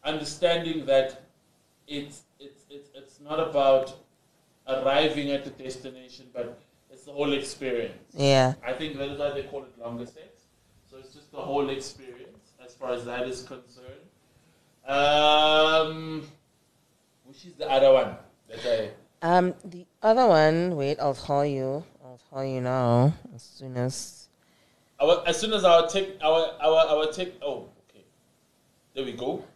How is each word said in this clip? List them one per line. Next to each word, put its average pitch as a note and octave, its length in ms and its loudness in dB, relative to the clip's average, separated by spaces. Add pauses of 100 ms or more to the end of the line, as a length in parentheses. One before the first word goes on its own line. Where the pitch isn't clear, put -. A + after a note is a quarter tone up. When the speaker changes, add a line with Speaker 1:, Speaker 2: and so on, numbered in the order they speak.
Speaker 1:
understanding D#3+ 800 -2
that C3+ 360 0 (640)
it's, D3 340 -12 (180)
it's, C#3 300 -20
it's, C#3+ 260 -20
it's - 240 -20
not D3+ 220 -6
about C3+ 520 2 (760)
arriving C#3+ 640 0
at C#3 120 -4
the C#3 80 -12
destination, B2+ 840 -18
but A#2+ 240 -10 (320)
it's - 160 -20
the C#3+ 60 -20
whole C#3+ 220 -2
experience. B2 640 -6 (160)
Speaker 2:
Yeah. C3+ 400 4 (120)
Speaker 1:
I B2 60 -6
think D3+ 260 -8
that C#3 120 -6
is C#3+ 100 -12
why C#3+ 120 -2
they C#3 120 -8
call C3+ 200 -12
it - 180 -20
longer A#2+ 240 -12
sex. - 400 -20 (440)
So C3 80 -20
it's C3+ 160 -20
just - 180 -20
the C#3+ 100 -14
whole C#3 280 -2
experience C3 840 -14 (120)
as B2+ 120 -20
far B2+ 180 -8
as A#2+ 120 -8
that B2 220 -6
is B2+ 140 -10
concerned. B2+ 460 -20 (960)
Um, D3+ 1400 2 (1040)
which C3+ 200 -20
is E3+ 80 -20
the D#3 160 -10
other C3+ 240 6
one A2 220 2 (340)
that A2+ 420 -4 (300)
I E3 60 -2 (100)
Speaker 2:
Um, F3+ 180 2 (100)
the F3 200 -18 (160)
other A#3 260 4
one, E3 480 4
wait, C#3+ 240 -2
I'll C#3 160 0
tell C#3+ 300 -2
you. C3+ 380 -4 (200)
I'll B2+ 160 -20 (100)
tell C3+ 160 -8
you C3 160 -6
now. B2 520 2 (200)
As A#2+ 100 -20
soon C3 340 -16
as - 500 -8 (720)
Speaker 1:
Our, E3+ 260 4
as E3+ 140 -2
soon A3 140 -4
as G3 100 -2
our E3+ 240 8
tech, F#3+ 180 -2 (160)
our, D#3+ 300 2 (100)
our, D#3+ 260 4 (100)
our D#3 140 0
tech, F3+ 180 -8 (120)
oh, C#3 280 -8 (200)
okay. G2+ 160 -20 (880)
There C3+ 120 -8
we A#2+ 80 -10
go. B2 300 -6 (120)